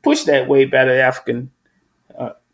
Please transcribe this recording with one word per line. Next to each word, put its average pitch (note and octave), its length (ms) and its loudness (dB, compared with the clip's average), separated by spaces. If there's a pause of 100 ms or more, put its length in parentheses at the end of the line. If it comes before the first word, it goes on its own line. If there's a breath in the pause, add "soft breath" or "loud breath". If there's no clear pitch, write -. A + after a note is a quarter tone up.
pushed D4 220 0
that C3+ 240 0
way C#3 160 4
by C3 180 0
the C3 180 2
African, B2+ 500 -4 (640)
uh, B2 140 -12 (220)